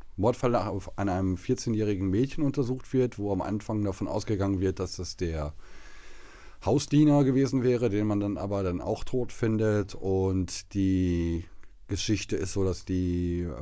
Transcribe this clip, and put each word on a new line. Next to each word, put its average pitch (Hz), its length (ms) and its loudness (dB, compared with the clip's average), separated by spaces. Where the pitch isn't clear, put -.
Mordfall 120 400 2
auf, 98 420 -4
an 98 120 -2
einem 92 260 0
vierzehnjährigen 104 720 -2
Mädchen 127 340 0
untersucht 131 520 -2
wird, 127 240 2
wo 101 140 -2
am 92 100 0
Anfang 104 420 -2
davon 98 240 -2
ausgegangen 98 520 0
wird, 95 180 0
dass 92 180 -6
das - 220 -8
der 78 340 -2
Hausdiener 147 600 6
gewesen 131 380 4
wäre, 123 280 4
den 104 160 2
man 104 140 2
dann 101 180 0
aber 101 240 -2
dann 87 180 0
auch - 240 -2
tot 123 260 0
findet. 107 640 2
Und 95 800 0
die 90 720 2
Geschichte - 500 -2
ist - 180 -4
so, 98 100 2
dass 92 220 -2
die 87 600 0